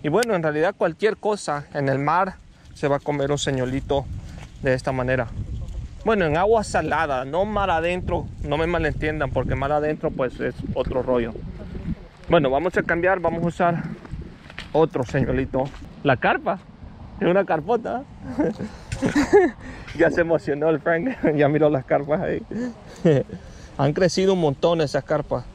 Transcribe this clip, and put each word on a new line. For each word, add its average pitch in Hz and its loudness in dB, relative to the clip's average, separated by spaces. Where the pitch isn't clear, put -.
Y 151 -2
bueno, 220 2
en 170 0
realidad 156 0
cualquier 196 0
cosa 180 -4
en 139 0
el 135 2
mar 180 2
se - -4
va 139 2
a 139 -2
comer 143 -2
un 143 0
señuelito 135 -2
de 131 2
esta 131 -2
manera. 127 0
Bueno, 208 4
en 147 2
agua 208 4
salada, 147 0
no 170 0
mar 202 0
adentro, 170 0
no 147 0
me 160 2
malentiendan, 151 0
porque 131 0
mar 139 -2
adentro 151 0
pues 131 -4
es 127 -4
otro 131 0
rollo. 120 0
Bueno, 151 4
vamos 160 0
a 202 2
cambiar, 180 2
vamos 165 -2
a 170 0
usar 170 0
otro 151 2
señuelito. 131 0
La - 4
carpa, 202 0
es 196 2
una 185 4
carpota. 220 -2
<laughs> 226 -4
Ya 160 6
se 170 0
emocionó 156 2
el 156 2
Frank, 170 0
<laughs> 151 4
ya 143 6
miró 151 4
las 135 0
carpas 143 0
ahí. 151 -2
<laughs> 143 6
Han 143 4
crecido 190 4
un 180 2
montón 165 2
esas 139 0
carpas. 143 -2